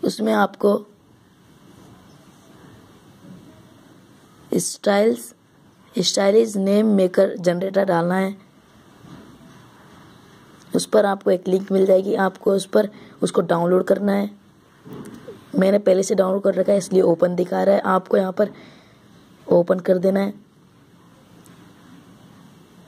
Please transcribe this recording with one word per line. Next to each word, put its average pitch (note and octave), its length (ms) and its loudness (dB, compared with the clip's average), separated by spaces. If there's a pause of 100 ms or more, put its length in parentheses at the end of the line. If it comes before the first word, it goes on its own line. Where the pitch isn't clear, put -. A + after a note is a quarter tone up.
उसमें G#3+ 300 -2
आपको G3+ 380 0 (3750)
स्टाइल्स, G#3 840 -2 (600)
स्टाइलिश G3+ 600 0
नेम G3 300 2
मेकर G3 500 2
जनरेटर F#3 480 -2
डालना F3 320 0
है। F#3+ 200 -4 (2250)
उस - 140 -4
पर G#3 200 2
आपको G3 240 -4
एक F3+ 180 -2
लिंक F#3+ 240 -2
मिल F#3+ 140 2
जाएगी, F#3+ 280 2
आपको F#3+ 380 -2
उस F#3+ 140 -2
पर G#3+ 220 0 (340)
उसको E3 200 -2
डाउनलोड F3 420 0
करना G3 280 0
है। G3+ 180 -2 (1300)
मैंने G3 220 2
पहले G3 240 2
से G3+ 120 -2
डाउनलोड G3 280 0
कर G3 120 0
रखा F#3+ 180 0
है G3+ 60 2
इसलिए F#3 240 0
ओपन F3 320 2
दिखा F3+ 280 -2
रहा G3 120 4
है, G3+ 60 0
आपको F#3+ 360 0
यहाँ F#3+ 160 0
पर G3+ 200 -2 (960)
ओपन F3 340 2
कर F#3 180 0
देना F#3+ 220 0
है। G3+ 140 -4 (2500)